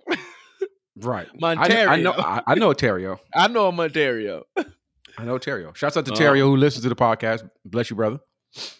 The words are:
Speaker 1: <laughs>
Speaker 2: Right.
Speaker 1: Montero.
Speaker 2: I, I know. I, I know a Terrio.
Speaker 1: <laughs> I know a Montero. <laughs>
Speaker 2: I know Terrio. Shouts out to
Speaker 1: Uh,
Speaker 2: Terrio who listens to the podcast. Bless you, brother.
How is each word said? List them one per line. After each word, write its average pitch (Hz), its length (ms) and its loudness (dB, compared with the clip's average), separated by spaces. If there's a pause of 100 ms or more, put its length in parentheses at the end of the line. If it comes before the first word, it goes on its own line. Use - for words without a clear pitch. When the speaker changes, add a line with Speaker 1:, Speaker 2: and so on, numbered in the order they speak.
Speaker 1:
<laughs> - 80 -2 (800)
Speaker 2:
Right. 101 300 -6 (140)
Speaker 1:
Montero. 165 500 4
Speaker 2:
I, 147 40 6
I 165 60 2
know. 180 120 0
I, 107 340 -2
I 131 80 4
know 202 160 4
a 139 60 4
Terrio. 95 500 -2
Speaker 1:
<laughs> - 80 -12
I 180 140 4
know 226 180 0
a 185 60 0
Montero. 135 800 -4
<laughs> - 60 -10 (600)
Speaker 2:
I 113 60 -10
know 123 160 -4
Terrio. 98 340 -8
Shouts 151 220 -4
out 151 100 -2
to 131 60 -6
Speaker 1:
Uh, 107 40 -2
Speaker 2:
Terrio 139 260 4
who 139 140 4
listens 131 280 2
to 127 40 0
the 120 60 -2
podcast. 113 560 -2 (140)
Bless 110 260 -4
you, 110 60 -10
brother. 113 240 -2 (600)